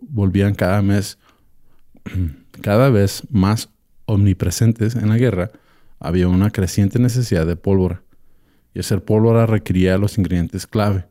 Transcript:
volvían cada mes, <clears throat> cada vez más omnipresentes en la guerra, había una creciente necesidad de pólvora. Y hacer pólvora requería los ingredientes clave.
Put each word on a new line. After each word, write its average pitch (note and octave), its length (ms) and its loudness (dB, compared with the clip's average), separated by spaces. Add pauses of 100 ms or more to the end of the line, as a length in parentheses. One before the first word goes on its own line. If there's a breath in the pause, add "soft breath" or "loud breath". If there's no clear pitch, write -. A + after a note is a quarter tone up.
volvían G2+ 540 0
cada G2 280 0
mes, G2 360 -2 (840 soft breath)
<clears throat> - 580 -10
cada A2+ 260 2
vez G2+ 420 2
más G#2 380 0 (380)
omnipresentes G2+ 880 0
en G#2 140 -2
la A2+ 80 0
guerra, G2+ 320 0 (480 soft breath)
había F2+ 300 0
una F#2 220 2
creciente G2 480 -2
necesidad A#2 480 0
de E2+ 100 -4
pólvora. F#2 460 -2 (720)
Y F#2 60 -8
hacer F#2+ 240 -4
pólvora A2+ 400 2
requería F#2 540 0
los G2 180 -2
ingredientes F2 500 -2
clave. G2+ 440 -2